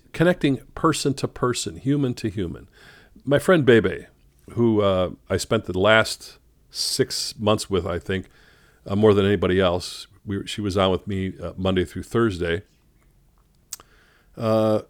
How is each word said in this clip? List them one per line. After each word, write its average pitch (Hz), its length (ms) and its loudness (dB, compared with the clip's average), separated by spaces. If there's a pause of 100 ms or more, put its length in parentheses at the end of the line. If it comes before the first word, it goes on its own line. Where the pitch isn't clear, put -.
(140)
connecting 165 480 0 (140)
person 147 400 0
to 131 120 -8
person, - 480 -4
human 135 380 -2
to 113 160 -6
human. 87 400 -8 (560)
My 139 140 2
friend 160 260 2
Bebe, 104 400 4 (460)
who, 113 300 2
uh, 92 280 2 (180)
I 98 100 -2
spent - 280 -2
the 90 120 0
last 107 600 2 (320)
six - 680 -4
months 107 280 0
with, 92 200 -2
I 87 100 -4
think, 95 300 -6 (580)
uh, 98 100 -4
more 104 200 6
than 98 100 4
anybody 95 340 2
else. 90 460 -2 (180)
We, 98 220 -8
she - 160 -10
was 98 160 -4
on 95 140 2
with 90 160 -4
me, 95 340 -6
uh, 85 160 -10
Monday 92 260 0
through 82 200 -8
Thursday. 90 580 -2 (1800)
Uh, 110 520 0